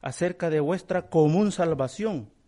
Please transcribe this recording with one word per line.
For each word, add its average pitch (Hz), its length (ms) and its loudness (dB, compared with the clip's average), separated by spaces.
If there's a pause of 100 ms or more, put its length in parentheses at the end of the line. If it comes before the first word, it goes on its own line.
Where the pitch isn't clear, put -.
acerca 175 480 -4
de 156 100 2
vuestra 175 500 -2
común 170 440 4
salvación, 165 760 -2 (180)